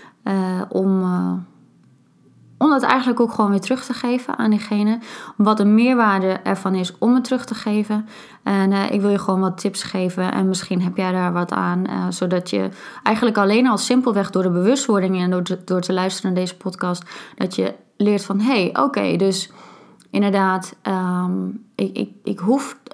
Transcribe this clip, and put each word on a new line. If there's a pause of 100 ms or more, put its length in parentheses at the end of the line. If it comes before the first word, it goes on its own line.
(220)
eh,
om,
eh, (1300)
om
dat
eigenlijk
ook
gewoon
weer
terug
te
geven
aan
diegene. (380)
Wat
de
meerwaarde
ervan
is
om
het
terug
te
geven. (340)
En,
eh,
ik
wil
je
gewoon
wat
tips
geven.
En
misschien
heb
jij
daar
wat
aan.
Eh,
zodat
je (340)
eigenlijk
alleen
al
simpelweg
door
de
bewustwording
en
door
te,
door
te
luisteren
naar
deze
podcast, (320)
dat
je (220)
leert
van,
"Hey,
oké,
dus (600)
inderdaad,
ehm, (260)
ik,
ik, (120)
ik
hoef (180)